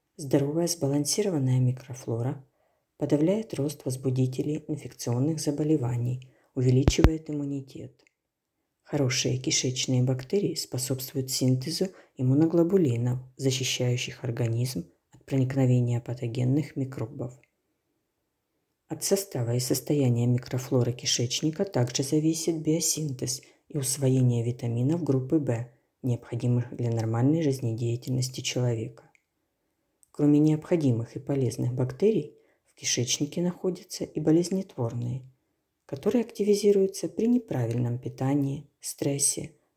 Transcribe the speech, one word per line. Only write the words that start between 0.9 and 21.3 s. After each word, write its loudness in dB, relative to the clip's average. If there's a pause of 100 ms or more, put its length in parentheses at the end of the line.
микрофлора -2 (540)
подавляет 0
рост -4
возбудителей -2
инфекционных -4
заболеваний, -2 (240)
увеличивает 2
иммунитет. -8 (840)
Хорошие 0
кишечные 0
бактерии 0
способствуют -4
синтезу 0 (280)
иммуноглобулинов, 4 (160)
защищающих -2
организм -2 (260)
от -20
проникновения 2
патогенных -2
микробов. -6 (1500)
От -8
состава -2
и 0
состояния 2
микрофлоры 0
кишечника -2